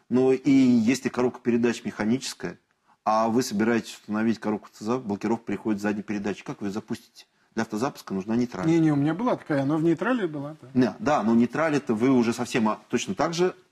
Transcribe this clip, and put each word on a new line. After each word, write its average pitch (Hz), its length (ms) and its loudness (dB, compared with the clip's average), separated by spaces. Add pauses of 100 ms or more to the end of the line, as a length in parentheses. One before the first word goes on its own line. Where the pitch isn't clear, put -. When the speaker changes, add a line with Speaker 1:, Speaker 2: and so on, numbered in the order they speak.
Speaker 1:
Но 131 240 4
и 131 180 2
если 127 580 4
коробка 123 320 -2
передач 117 440 0
механическая, 107 760 -4 (460)
а 110 240 2
вы 117 140 2
собираетесь 110 580 0
установить 110 380 -2
коробку 104 340 -6
автозапуска, 117 360 -4
блокировка 104 360 -2
приходит 101 360 -4
с - 20 -6
задней 104 200 -2
передачи. 101 420 -6
Как - 160 -12
вы 104 80 -6
её 98 60 -4
запустите? - 520 -10 (280)
Для 110 80 -2
автозапуска 113 520 -6
нужна 101 220 -4
нейтраль. 123 300 -2
Speaker 2:
Не-не, 160 260 4
у 147 40 0
меня 147 180 0
была 214 220 -2
такая, 139 260 -2
она 143 140 0
в 156 60 -2
нейтрали 185 440 0
была, 151 340 -10
да. 123 140 -20
Speaker 1:
Да, 127 240 2
да, 127 240 0
но 113 120 2
нейтраль — 143 420 2
это 123 180 -2
вы 117 160 2
уже 120 220 4
совсем, 117 360 -2
а, 107 100 -2 (100)
точно 120 260 -4
так 160 200 -2
же, 175 200 0 (180)